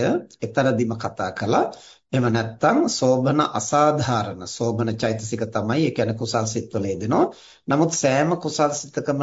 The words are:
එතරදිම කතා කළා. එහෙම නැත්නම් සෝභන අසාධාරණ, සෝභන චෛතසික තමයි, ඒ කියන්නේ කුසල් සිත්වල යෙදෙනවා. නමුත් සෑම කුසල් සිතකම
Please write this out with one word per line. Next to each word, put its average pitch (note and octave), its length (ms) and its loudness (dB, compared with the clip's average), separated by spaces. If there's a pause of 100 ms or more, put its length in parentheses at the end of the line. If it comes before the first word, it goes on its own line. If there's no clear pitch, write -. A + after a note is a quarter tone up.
(380)
එතරදිම B2 560 0
කතා G2+ 380 -6
කළා. A#2 340 0 (420)
එහෙම B2+ 200 0
නැත්නම් A2+ 500 2 (120)
සෝභන C3 500 2 (120)
අසාධාරණ, A#2 960 0
සෝභන A2+ 460 -2
චෛතසික A2 520 -2
තමයි, A2 340 -2
ඒ D3 120 2
කියන්නේ A2+ 240 -2
කුසල් A2+ 300 -2
සිත්වල A2 400 -4
යෙදෙනවා. G#2+ 400 0 (400)
නමුත් D#3+ 280 2
සෑම C#3+ 420 2
කුසල් D3+ 360 0
සිතකම C#3 520 -4